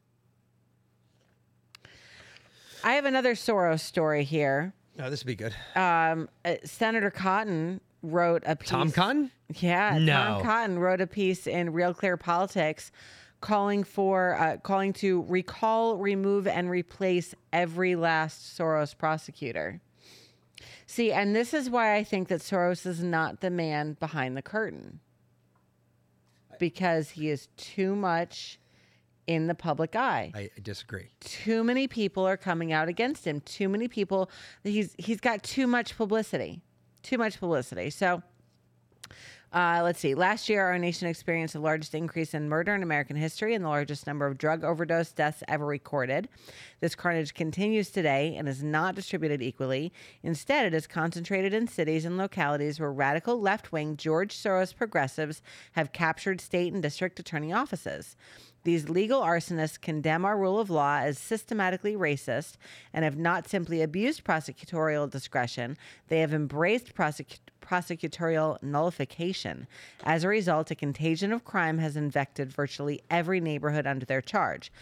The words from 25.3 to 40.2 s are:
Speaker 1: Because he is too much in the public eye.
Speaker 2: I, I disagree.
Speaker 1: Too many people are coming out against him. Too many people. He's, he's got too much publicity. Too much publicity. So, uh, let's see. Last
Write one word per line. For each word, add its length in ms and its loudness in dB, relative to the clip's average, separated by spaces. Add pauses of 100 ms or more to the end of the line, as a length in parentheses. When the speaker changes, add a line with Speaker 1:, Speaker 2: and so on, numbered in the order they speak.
Speaker 1:
Because 500 2
he 200 -2
is 260 -4
too 400 -2
much 640 -2 (680)
in 220 2
the 60 2
public 420 -2
eye. 380 0
Speaker 2:
I, 80 -8 (140)
I 60 -18
disagree. 460 -10 (100)
Speaker 1:
Too 460 -2
many 240 2
people 360 0
are 120 2
coming 360 -2
out 160 2
against 380 -2
him. 140 -2
Too 280 -4
many 200 0
people. 420 0 (320)
He's, 360 -2
he's 220 -4
got 220 0
too 240 0
much 300 0
publicity. 680 -2 (400)
Too 160 -2
much 220 -2
publicity. 500 -2
So, 320 0 (1300)
uh, 300 4
let's 160 2
see. 160 0
Last 340 2